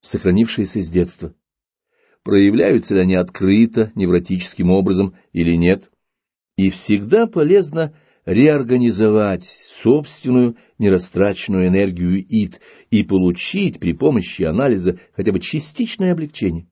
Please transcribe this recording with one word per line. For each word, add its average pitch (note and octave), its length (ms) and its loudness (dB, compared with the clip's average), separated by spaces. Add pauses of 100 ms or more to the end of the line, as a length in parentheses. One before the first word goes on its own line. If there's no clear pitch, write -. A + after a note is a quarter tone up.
сохранившиеся G#2 800 -2
с E2 100 -8
детства. F2 440 -4 (880)
Проявляются G2+ 720 2
ли F#2+ 60 2
они F#2 140 2
открыто, G#2+ 800 0
невротическим F2+ 760 -2
образом F#2+ 440 0 (180)
или E2+ 220 0
нет? F2 360 0 (640)
И F#2+ 140 2
всегда G#2+ 560 0
полезно D#3+ 720 0 (280)
реорганизовать A2 1200 2
собственную B2+ 1120 -2 (220)
нерастраченную F#2+ 920 0
энергию F#2 500 0
ид G2 420 -4 (300)
и G#2 120 2
получить F#2+ 760 -2
при E2+ 120 -2
помощи A2+ 500 -2
анализа F2+ 560 -2 (180)
хотя G2+ 160 -2
бы F#2 80 -2
частичное F#3 720 -4
облегчение. A#2+ 580 -6